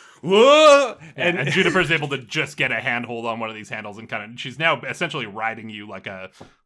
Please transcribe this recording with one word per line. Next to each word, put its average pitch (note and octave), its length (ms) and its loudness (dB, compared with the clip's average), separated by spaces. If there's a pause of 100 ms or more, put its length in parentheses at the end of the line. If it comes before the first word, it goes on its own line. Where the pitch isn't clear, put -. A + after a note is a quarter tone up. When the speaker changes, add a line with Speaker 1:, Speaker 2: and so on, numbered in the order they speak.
(220)
Speaker 1:
Whoa! C#4 800 6
Speaker 2:
Yeah, D#3 160 -20
and, E3+ 240 -2
Speaker 1:
And C#3 100 -2
<laughs> - 0 -
Speaker 2:
Juniper's F3 420 2
able D3+ 180 -2
to C#3 80 -4
just C#3 400 -6
get C3 160 -2
a A2+ 80 -4
handhold A#2+ 440 -6
on A2+ 140 -4
one A2+ 100 -6
of A2 60 -12
these G#2+ 140 -16
handles G#2+ 280 -12
and A2+ 120 -18
kinda, A2 260 -10
she's B2 240 -12
now D#3 220 0
essentially C#3+ 440 -6
riding A2 440 -8
you G#2+ 180 -14
like G2 200 -14
a, F#2+ 240 -14 (340)